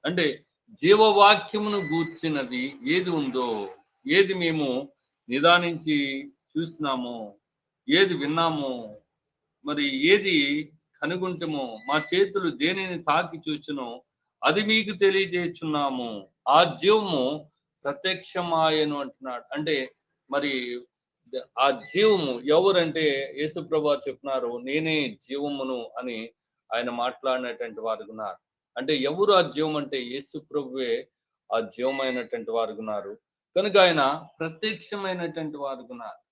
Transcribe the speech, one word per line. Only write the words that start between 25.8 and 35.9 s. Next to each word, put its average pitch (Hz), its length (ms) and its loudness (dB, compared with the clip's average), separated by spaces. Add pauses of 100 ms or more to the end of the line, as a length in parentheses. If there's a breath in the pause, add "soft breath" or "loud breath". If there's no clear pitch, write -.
అని 117 320 -8 (440)
ఆయన 120 160 -2
మాట్లాడినటువంటి 120 920 -4
వారు 110 300 -4
ఉన్నారు. 107 260 -10 (400)
అంటే 135 200 -2
ఎవరు 165 360 2
ఆ 190 80 8
జీవం 151 360 -2
అంటే 143 260 -6
యేసుప్రభువే 131 1040 -6 (460)
ఆ 113 60 2
జీవమైనటువంటి 123 880 -4
వారు 113 220 0
ఉన్నారు. 104 460 -8 (380)
కనుక 196 200 2
ఆయన 160 500 4 (120)
ప్రత్యక్షమైనటువంటి 170 1160 -6
వారు 135 340 -8